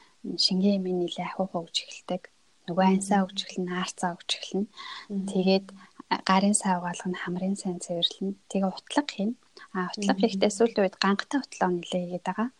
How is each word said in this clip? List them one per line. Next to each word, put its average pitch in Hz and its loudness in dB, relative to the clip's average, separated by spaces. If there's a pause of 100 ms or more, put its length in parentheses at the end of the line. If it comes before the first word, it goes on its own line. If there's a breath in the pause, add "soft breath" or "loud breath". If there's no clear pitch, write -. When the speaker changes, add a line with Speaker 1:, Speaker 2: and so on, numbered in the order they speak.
(240 soft breath)
Speaker 1:
шингэн 190 2
юм 185 -2 (120)
нэлээ 175 -4
ахиухан 185 -4
өгч - -10
эхэлдэг. - -8 (460)
Нөгөө 175 2
Speaker 2:
Мгм. 190 6
Speaker 1:
аньсаа 196 4
өгч 190 -4
эхэлнэ, 180 -6
аарцаа 180 -4
өгч - -12
эхэлнэ. - -4 (400 loud breath)
Speaker 2:
Мгм. 196 -4
Speaker 1:
Тэгээд 190 4 (560 loud breath)
гарын 196 6
сай 190 2
угаалга 175 -6
нь 180 -4
хамрын 185 -2
сайн 180 -6
цэвэрлэнэ. 185 -2 (120)
Тэгээ 196 0
утлаг - -2
хийнэ. 214 -2 (360 loud breath)
А, 185 -4
утлаг 202 0
Speaker 2:
Мгм. 190 2
Speaker 1:
хийхдээ 208 2
сүүлийн 233 2
үед 185 -4
гангтай 196 0
утлаг - 0
нэлээ 180 -2
хийгээд 175 -6
байгаа. 214 -2 (120)